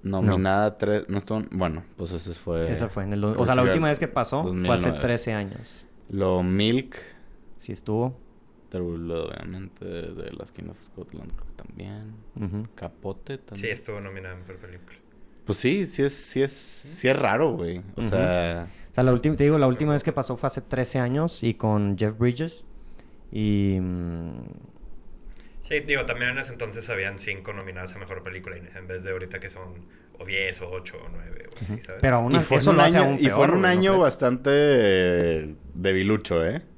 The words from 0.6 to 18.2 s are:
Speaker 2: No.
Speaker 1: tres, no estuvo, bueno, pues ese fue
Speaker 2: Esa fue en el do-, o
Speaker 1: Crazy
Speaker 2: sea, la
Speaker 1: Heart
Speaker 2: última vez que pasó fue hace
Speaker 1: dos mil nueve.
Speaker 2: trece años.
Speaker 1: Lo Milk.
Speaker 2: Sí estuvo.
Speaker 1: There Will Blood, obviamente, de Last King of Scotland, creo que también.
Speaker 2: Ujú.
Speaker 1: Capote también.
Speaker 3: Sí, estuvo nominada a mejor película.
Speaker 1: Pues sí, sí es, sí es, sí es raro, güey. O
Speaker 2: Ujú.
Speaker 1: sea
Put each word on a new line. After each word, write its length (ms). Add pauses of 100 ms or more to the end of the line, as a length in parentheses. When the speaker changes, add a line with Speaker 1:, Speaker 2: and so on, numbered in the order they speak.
Speaker 2:
No. 60
Speaker 1:
tres, 340
no 80
estuvo, 240 (100)
bueno, 320 (140)
pues 140
ese 240
fue 360
Speaker 2:
Esa 180
fue 160
en 80
el 80
do-, 100
o 20
Speaker 1:
Crazy 140
Speaker 2:
sea, 80
la 80
Speaker 1:
Heart 100
Speaker 2:
última 160
vez 80
que 100
pasó 360
fue 80
hace 100
Speaker 1:
dos 220
mil 80
nueve. 100
Speaker 2:
trece 320
años. 540 (220)
Speaker 1:
Lo 340
Milk. 520 (640)
Speaker 2:
Sí 140
estuvo. 440 (540)
Speaker 1:
There 140
Will 180
Blood, 300
obviamente, 540
de 480
Last 220
King 140
of 100
Scotland, 540
creo 140
que 60
también. 600 (260)
Speaker 2:
Ujú. 360
Speaker 1:
Capote 640
también. 260
Speaker 3:
Sí, 60
estuvo 280
nominada 360
a 20
mejor 200
película. 380 (480)
Speaker 1:
Pues 140
sí, 300
sí 160
es, 100
sí 300
es, 80
sí 560
es 100
raro, 360
güey. 260 (160)
O 60
Speaker 2:
Ujú. 80
Speaker 1:
sea 580 (240)